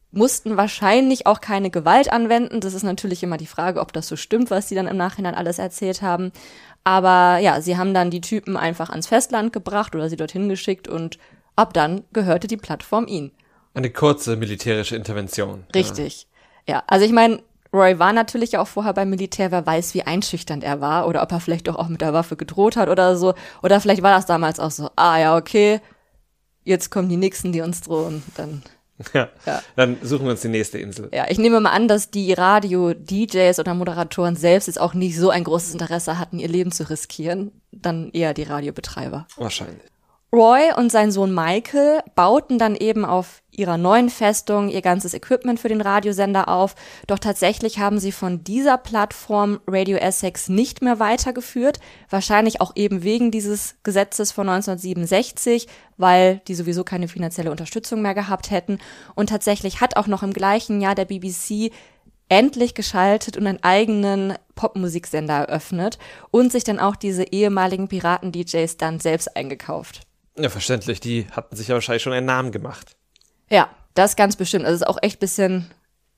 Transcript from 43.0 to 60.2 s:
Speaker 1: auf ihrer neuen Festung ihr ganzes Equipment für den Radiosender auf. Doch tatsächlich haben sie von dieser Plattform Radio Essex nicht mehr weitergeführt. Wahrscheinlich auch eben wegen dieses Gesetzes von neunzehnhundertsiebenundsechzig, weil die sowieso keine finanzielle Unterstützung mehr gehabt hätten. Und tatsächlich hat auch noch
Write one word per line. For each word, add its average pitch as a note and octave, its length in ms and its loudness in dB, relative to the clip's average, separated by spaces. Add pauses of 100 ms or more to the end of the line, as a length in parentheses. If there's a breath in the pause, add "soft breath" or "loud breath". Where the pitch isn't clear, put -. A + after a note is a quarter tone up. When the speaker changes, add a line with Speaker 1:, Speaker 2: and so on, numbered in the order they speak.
Speaker 1:
auf F3+ 380 -4 (160)
ihrer F3 180 -2
neuen G#3+ 340 4
Festung G#3 580 0
ihr F#3+ 140 -4
ganzes F3+ 320 0
Equipment B3 460 -2
für A#3+ 80 -4
den G#3+ 120 0
Radiosender G3 680 0
auf. F#3 260 2 (320 loud breath)
Doch G3 120 -2
tatsächlich G#3+ 600 -2
haben G3+ 200 0
sie G3 140 -4
von F3 320 -6
dieser B3+ 340 2
Plattform G#3 880 -2
Radio F#3+ 300 0
Essex - 520 -2
nicht G#3 340 -2
mehr A#3+ 160 2
weitergeführt. B3 840 -2 (300 loud breath)
Wahrscheinlich G#3+ 500 0
auch F#3 160 0
eben G3+ 260 -2
wegen A3+ 280 0
dieses G#3 520 -6
Gesetzes G3+ 500 0
von G3 140 -4
neunzehnhundertsiebenundsechzig, F#3 1200 -2 (280 loud breath)
weil F#3 520 6
die F#3 60 -6
sowieso F3 300 -4
keine F3+ 240 -6
finanzielle E3+ 420 -6
Unterstützung G#3+ 520 -6
mehr G3 120 -2
gehabt G3 360 -4
hätten. G3 280 -4 (360 loud breath)
Und G#3 140 0
tatsächlich G#3 520 -2
hat B3 160 0
auch G3+ 100 0
noch G3+ 160 -2